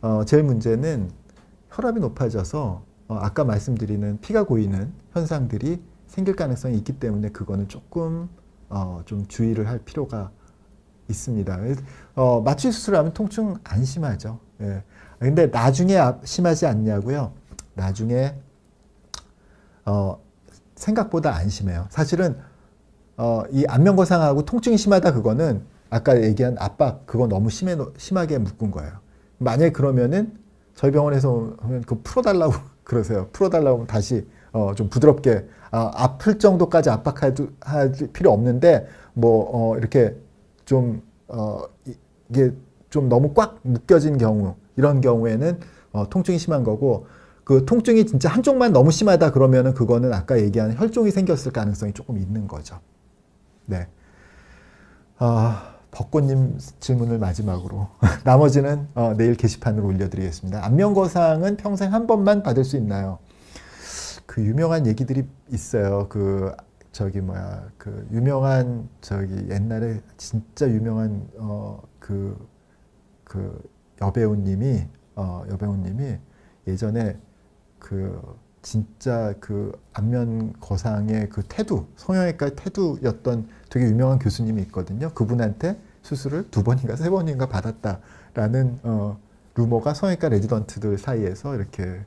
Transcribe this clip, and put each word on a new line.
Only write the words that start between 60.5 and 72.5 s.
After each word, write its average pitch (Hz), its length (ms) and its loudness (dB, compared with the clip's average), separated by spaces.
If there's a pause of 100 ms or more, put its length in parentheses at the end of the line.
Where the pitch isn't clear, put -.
안면거상은 180 920 2
평생 196 360 -2
한 226 140 0
번만 208 380 2
받을 131 180 2
수 131 140 -2
있나요? 98 420 -4 (1080)
그 - 180 -4
유명한 156 420 2
얘기들이 131 400 0 (220)
있어요. 101 600 -2
그 98 440 -2 (400)
저기 98 280 -4
뭐야, 92 480 -8 (100)
그 104 340 -14
유명한 127 760 0 (120)
저기 98 340 -6 (160)
옛날에 110 500 -4 (160)
진짜 - 520 -6
유명한, 110 680 -4
어, 104 460 -12 (160)
그, 98 380 -8 (880)